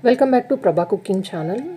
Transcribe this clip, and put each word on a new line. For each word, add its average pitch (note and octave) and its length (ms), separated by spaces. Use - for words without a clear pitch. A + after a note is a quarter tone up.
Welcome C4 280
back B3 140
to C#4 60
ప్రభా F3 260
కుకింగ్ F#3+ 380
ఛానల్. F3 340